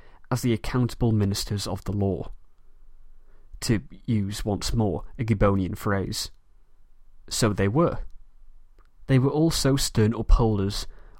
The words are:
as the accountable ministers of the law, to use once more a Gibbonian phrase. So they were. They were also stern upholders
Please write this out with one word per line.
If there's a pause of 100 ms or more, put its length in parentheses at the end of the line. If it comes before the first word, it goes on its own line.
(300)
as
the
accountable
ministers
of
the
law, (1300)
to (220)
use
once
more (120)
a
Gibbonian
phrase. (1000)
So
they
were. (1080)
They
were
also
stern
upholders (340)